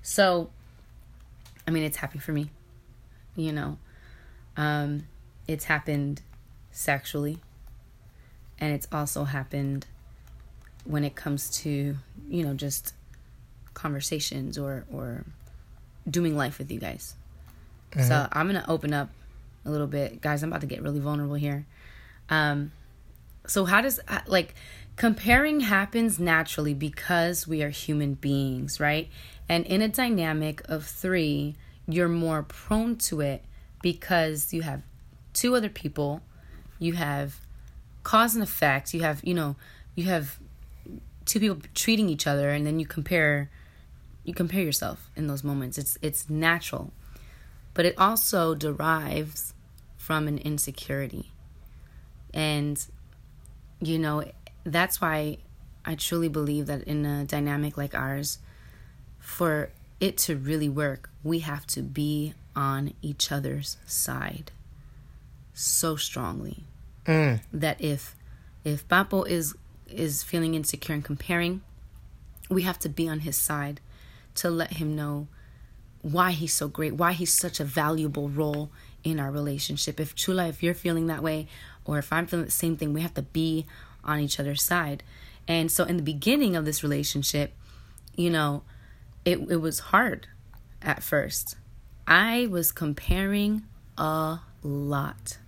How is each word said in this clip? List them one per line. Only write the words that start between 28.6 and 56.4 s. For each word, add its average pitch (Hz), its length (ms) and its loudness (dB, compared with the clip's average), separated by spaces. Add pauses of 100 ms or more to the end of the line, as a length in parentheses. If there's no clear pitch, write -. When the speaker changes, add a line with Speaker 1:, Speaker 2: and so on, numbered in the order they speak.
Speaker 1:
right? 151 300 2 (400)
And 170 180 4
in 190 140 4
a 220 80 4
dynamic 165 800 2
of 156 160 -2
three, 151 680 0 (320)
you're 170 220 4
more 165 340 2
prone 220 540 0
to 165 240 -2
it 139 240 -2 (360)
because 160 720 2
you 165 100 -2
have 143 200 -4 (500)
two 247 220 4
other 214 140 4
people, 147 520 -2 (600)
you 165 140 2
have 143 420 -2 (680)
cause 226 320 6
and 226 80 2
effect, 139 500 2
you 165 100 0
have, 151 200 0
you 180 120 0
know, 147 200 0 (400)
you 170 120 -2
have 160 320 0 (880)
two - 120 2
people 196 200 4 (180)
treating 220 320 6
each 151 180 2
other, 143 240 4
and 147 160 2
then 160 140 2
you 151 60 -2
compare, 147 640 2 (760)
you 175 100 -6
compare 180 280 0
yourself - 520 -2
in 156 140 -2
those 139 160 -4
moments. 139 340 -2
It's, - 240 -2
it's 151 260 -4
natural, 160 640 0 (840)
but 170 100 4
it 175 120 4
also 190 600 4
derives 151 960 0 (420)
from 156 300 0
an 147 120 0
insecurity. 139 920 -4 (1040)
And, 147 500 0 (960)
you 160 200 0
know, 151 240 0 (400)
that's 170 360 2
why 151 380 0 (460)
I 160 100 -2
truly 165 340 0
believe 147 380 0